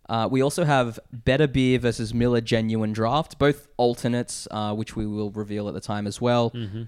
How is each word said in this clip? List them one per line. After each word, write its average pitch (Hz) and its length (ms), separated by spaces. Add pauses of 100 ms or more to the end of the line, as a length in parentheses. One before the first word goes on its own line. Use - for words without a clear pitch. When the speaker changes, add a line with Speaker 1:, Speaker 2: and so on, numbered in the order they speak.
Speaker 1:
Uh, 110 220
we 131 120
also 147 220
have 127 340 (140)
Better 131 340
Beer 127 320
versus 117 340
Miller 120 280
Genuine 110 520
Draft, 117 460
both 147 380
alternates, 120 720
uh, 107 240
which 110 220
we 110 100
will 104 240
reveal 104 380
at 92 60
the 95 60
time 104 260
as 101 140
well. 120 300
Speaker 2:
Mm-hmm. 113 380